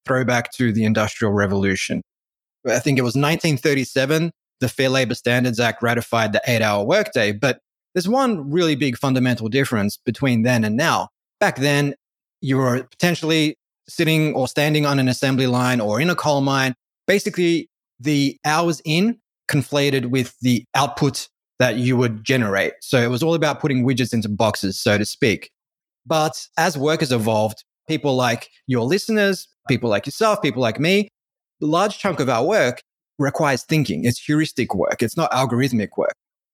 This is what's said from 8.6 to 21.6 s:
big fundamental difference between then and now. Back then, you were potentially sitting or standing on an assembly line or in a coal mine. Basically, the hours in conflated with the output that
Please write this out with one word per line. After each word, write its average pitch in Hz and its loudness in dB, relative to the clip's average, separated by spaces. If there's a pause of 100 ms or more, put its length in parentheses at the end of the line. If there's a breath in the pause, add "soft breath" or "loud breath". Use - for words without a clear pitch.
big 127 -2
fundamental 127 0
difference 110 0
between 120 0
then 123 2
and 107 0
now. 127 0 (300)
Back 196 2
then, 143 0 (440)
you 135 0
were 127 2
potentially 160 0 (320)
sitting 156 0
or 131 0
standing 151 0
on 139 2
an 127 2
assembly 131 0
line 123 2
or 104 0
in 175 0
a 165 0
coal 143 0
mine. 135 0 (320)
Basically, 180 0 (320)
the 139 0
hours 160 0
in 185 0 (320)
conflated 139 0
with 127 -2
the 120 2 (120)
output 139 0 (300)
that 123 0